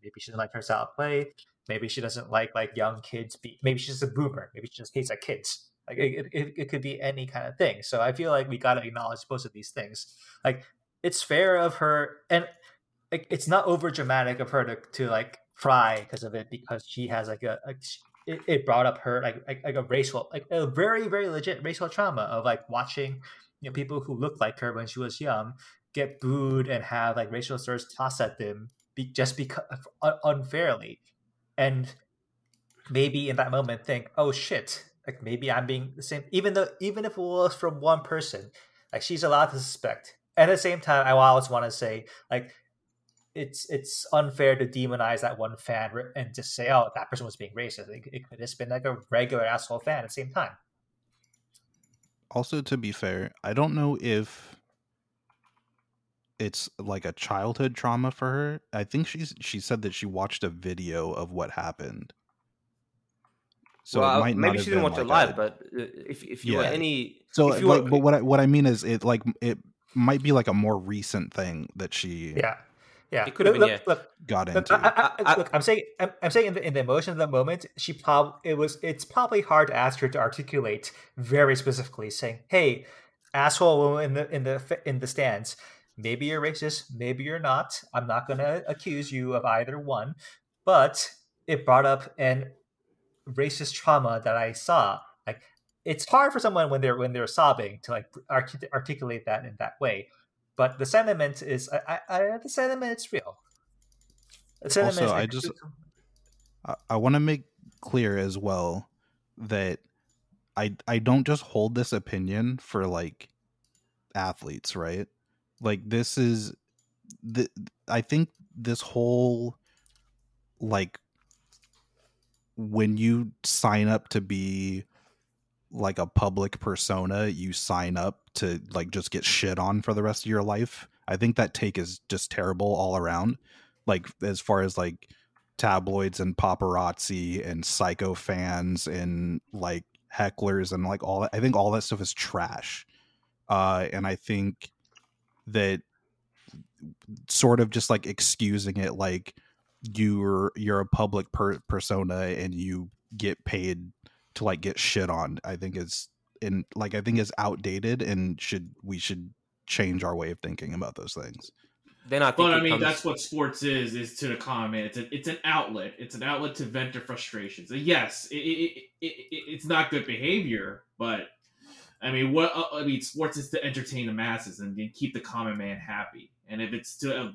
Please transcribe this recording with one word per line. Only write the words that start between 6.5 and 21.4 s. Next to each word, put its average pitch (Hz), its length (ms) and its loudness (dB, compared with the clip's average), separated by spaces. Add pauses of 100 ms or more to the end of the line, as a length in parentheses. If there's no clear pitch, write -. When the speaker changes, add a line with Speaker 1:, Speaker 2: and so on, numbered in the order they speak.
Speaker 1:
it 147 140 -8
could 143 100 -4
be 139 200 -10
any 135 260 -6
kind 123 200 -10
of 131 100 -12
thing. 110 260 0
So 117 180 -2
I 123 120 2
feel 160 180 -2
like 135 180 2
we 123 80 -4
gotta 123 260 2
acknowledge 113 460 -8
both 127 160 -6
of 123 80 -12
these 107 180 -16
things. - 460 -12 (280)
Like, 131 200 0 (380)
it's 175 200 -2
fair 180 340 4
of 170 200 2
her, 151 420 2 (120)
and, 170 180 4 (640)
like, - 200 -6
it's - 160 -2
not 185 200 4
over 170 240 2
dramatic 131 500 0
of 123 100 -4
her 135 140 2
to, 117 120 -6 (160)
to, 127 160 -4
like, 113 300 -2 (160)
cry 113 560 4
'cause 113 140 -10
of 107 100 -10
it, 110 160 -8
because 117 360 -10
she 123 220 -8
has, 113 200 -4
like, 107 140 -8
a, 113 240 -4
a, 135 80 -12 (520)
it, 160 200 -10
it 139 200 2
brought 123 200 6
up 117 120 2
her, 123 240 -2
like, 120 240 -6
like, 135 160 -10
like, 139 120 -6
a 131 80 -2
racial, 127 500 0
like, 147 180 -10
a 165 160 0
very, 208 400 2
very 196 220 -2
legit 156 340 -4